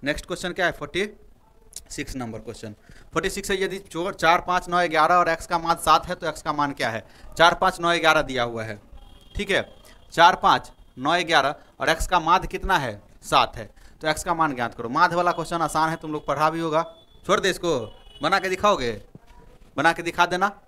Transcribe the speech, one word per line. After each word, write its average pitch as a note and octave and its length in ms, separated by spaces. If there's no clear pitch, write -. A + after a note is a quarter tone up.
नेक्स्ट C#3+ 220
क्वेश्चन F3 280
क्या F3+ 120
है, E3 80
फ़ोर्टी F3 360
सिक्स - 260
नंबर A#2 260
क्वेश्चन। G#2+ 340
फ़ोर्टी F3 180
सिक्स F#3+ 200
है, F#3+ 100
यदि F#3 200
चो-, F3+ 320
चार, F3 300
पाँच, F3+ 260
नौ, F3 200
ग्यारह D#3 260
और F3 140
एक्स E3 180
का F3 120
मान E3 200
सात E3 280
है F3+ 80
तो F3 120
एक्स D3+ 140
का D#3 120
मान C#3+ 200
क्या C3 160
है? A2 160
चार, E3+ 180
पाँच, F3+ 260
नौ, E3+ 180
ग्यारह D#3 240
दिया B2+ 220
हुआ A2+ 180
है, G#2+ 160
ठीक G3+ 160
है, C3+ 160
चार, F3 240
पाँच, D3 340
नौ, D#3+ 260
ग्यारह D3 300
और C3+ 100
एक्स D#3+ 180
का F3+ 140
माध्य D#3+ 280
कितना F#3 280
है, A#2 240
सात C3 340
है, G#2+ 120
तो D#3 60
एक्स D#3 160
का F3+ 100
मान D#3 220
ज्ञात A#2+ 180
करो। A#2 180
माध्य E3 240
वाला F3 180
क्वेश्चन E3 280
आसान D#3+ 280
है, E3 80
तुम D#3+ 160
लोग D3 140
पढ़ा D3+ 220
भी E3 100
होगा, E3 220
छोड़ G3+ 140
दे F#3+ 100
इसको, E3+ 280
बना F3 180
के F#3 100
दिखाओगे, F3+ 420
बना D3+ 160
के E3+ 100
दिखा E3+ 240
देना F3+ 240